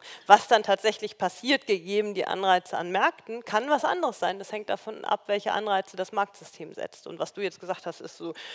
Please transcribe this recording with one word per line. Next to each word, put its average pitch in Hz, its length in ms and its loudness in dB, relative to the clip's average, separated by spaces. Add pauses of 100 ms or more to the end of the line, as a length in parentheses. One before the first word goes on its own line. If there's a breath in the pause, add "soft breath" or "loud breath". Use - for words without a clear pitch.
(260 loud breath)
Was 208 220 10
dann 214 160 6
tatsächlich 208 560 -2
passiert, 240 480 0
gegeben 202 480 0
die 185 100 -2
Anreize 185 520 2
an 175 140 -4
Märkten, 233 540 -2
kann 226 240 0
was 302 160 2
anderes 320 320 -2
sein. 180 220 -2
Das 196 120 -14
hängt 214 180 -8
davon - 360 -8
ab, - 220 -2
welche 202 240 -2
Anreize 202 460 -2
das 185 140 -6
Marktsystem 202 600 -6
setzt. - 320 -12
Und 165 140 -12
was 160 140 -6
du 202 80 -12
jetzt 185 180 -6
gesagt 180 260 -10
hast, 170 160 -10
ist - 160 -16
so, 165 160 -10 (220 loud breath)